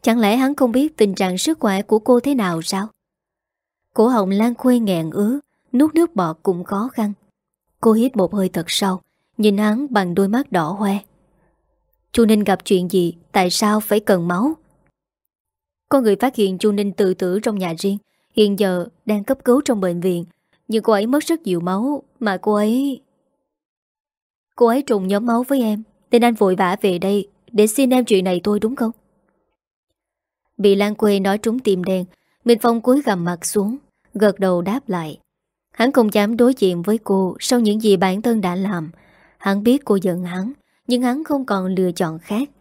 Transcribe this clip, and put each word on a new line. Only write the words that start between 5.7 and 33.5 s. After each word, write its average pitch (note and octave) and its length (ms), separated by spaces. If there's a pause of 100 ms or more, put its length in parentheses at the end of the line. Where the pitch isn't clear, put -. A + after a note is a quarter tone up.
nuốt D4+ 220
nước E4 220
bọt E3 260
cũng F3+ 220
khó G#3 280
khăn. G#3 200 (680)
Cô A3+ 120
hít A#3+ 240
một F#3+ 180
hơi F#3+ 140
thật F3+ 200
sâu, F#3 320 (380)
nhìn G#3 200
hắn G#3+ 320
bằng F#3+ 240
đôi G3 140
mắt B3 240
đỏ E3 260
hoe. G3+ 200 (1120)
"Chu A#3 120
Ninh G#3 200
gặp F#3+ 200
chuyện F3+ 240
gì? E3+ 280 (160)
Tại F#3 180
sao G#3+ 300
phải G#3+ 200
cần F3+ 280
máu?" A3 260 (1300)
"Có C#4 120
người G#3+ 160
phát B3+ 200
hiện F#3+ 220
Chu G#3+ 140
Ninh G3+ 200
tự F#3 220
tử F#3 260
trong G#3+ 180
nhà F3 200
riêng, G3+ 200 (340)
hiện G3+ 260
giờ F#3 280 (200)
đang G#3 180
cấp C4 200
cứu B3 160
trong A#3 200
bệnh F3 200
viện. F3 240 (440)
Nhưng G#3+ 140
cô A3+ 100
ấy G#3 140
mất C#4+ 180
rất E4 180
nhiều F3 180
máu G#3 420 (180)
mà G3+ 160
cô G#3 180
ấy." A#3+ 460 (1600)
"Cô A#3+ 100
ấy A#3+ 160
trùng G3+ 260
nhóm G3+ 180
máu A#3 160
với C4+ 200
em, G#3+ 200 (280)
nên A#3+ 140
anh A#3+ 100
vội G3 200
vã F#3 260
về F3+ 180
đây G3 300 (240)
để G#3 140
xin B3 240
em B3+ 140
chuyện F#3+ 200
này F3+ 200
thôi G#3 160
đúng A3+ 160
không?" A3+ 140 (1700)
Bị G3+ 160
Lan G3+ 200
Quê G3+ 260
nói G3 180
trúng A3+ 200
tim F#3+ 260
đen, F#3 200 (400)
Minh A#3 180
Phong A#3 180
cúi B3+ 220
gằm F#3+ 220
mặt F3 220
xuống, G#3+ 300 (380)